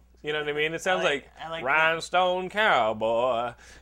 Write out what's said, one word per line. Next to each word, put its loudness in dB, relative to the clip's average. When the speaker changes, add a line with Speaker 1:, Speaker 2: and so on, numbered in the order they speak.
Speaker 1:
You -6
know -4
what -6
I -2
mean? -2
It -6
sounds 0
Speaker 2:
I 2
like, -2
Speaker 1:
like -18
Speaker 2:
I -12
like -8
the -6
Speaker 1:
Rhinestone 0
Cowboy. 2